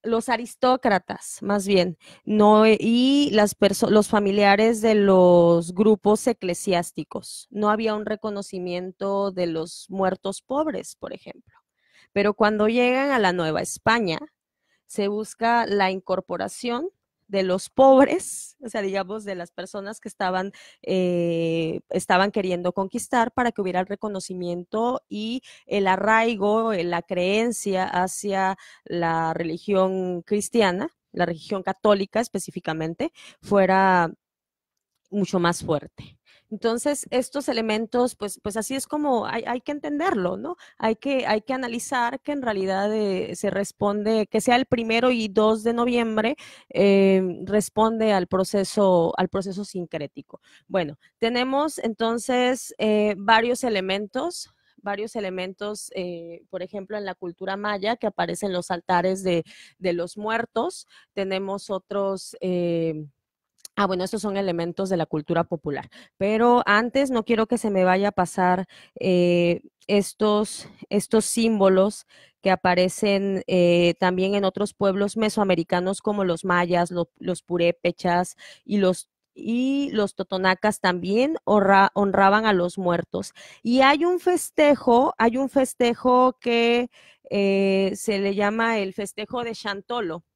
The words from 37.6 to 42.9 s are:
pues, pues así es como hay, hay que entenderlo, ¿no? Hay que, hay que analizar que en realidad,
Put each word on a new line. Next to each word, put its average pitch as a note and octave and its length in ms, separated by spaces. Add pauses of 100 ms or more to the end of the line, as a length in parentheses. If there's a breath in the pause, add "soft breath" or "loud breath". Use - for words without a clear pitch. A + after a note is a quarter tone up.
pues, G3+ 260
pues G3+ 140
así A3+ 180
es C4+ 120
como C#4+ 400
hay, A#3 200
hay A#3+ 140
que - 100
entenderlo, D4 680
¿no? D4+ 180 (220 loud breath)
Hay A3 180
que, C4+ 300
hay G#3+ 160
que C4 100
analizar B3 680
que - 120
en C#4+ 80
realidad, G3 540